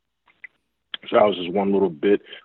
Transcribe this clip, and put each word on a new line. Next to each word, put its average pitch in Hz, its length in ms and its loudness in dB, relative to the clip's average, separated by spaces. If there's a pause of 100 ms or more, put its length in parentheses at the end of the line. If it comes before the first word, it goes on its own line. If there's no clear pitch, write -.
(1080)
So 117 80 -2
that 107 80 6
was 98 120 0
just 87 160 -8
one 98 200 -2
little 95 180 2
bit 95 300 0 (240)